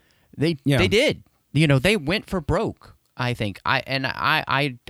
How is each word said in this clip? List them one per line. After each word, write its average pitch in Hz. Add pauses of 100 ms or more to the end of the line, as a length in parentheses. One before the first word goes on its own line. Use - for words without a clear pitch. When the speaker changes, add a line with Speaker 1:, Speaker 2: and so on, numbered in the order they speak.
(360)
Speaker 1:
they, 151
Speaker 2:
Yeah. 143
Speaker 1:
they 185
did. 233 (280)
You 151
know, 143
they 185
went 165
for 185
broke 165 (240)
I 123
think. 104
I, 131
and 135
I, 143
I, 135 (120)